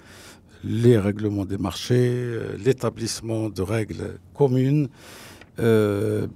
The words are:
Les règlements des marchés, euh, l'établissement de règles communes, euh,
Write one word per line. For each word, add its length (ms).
Les 320
règlements 460
des 140
marchés, 520
euh, 540
l'établissement 840
de 140
règles 560
communes, 540
euh, 760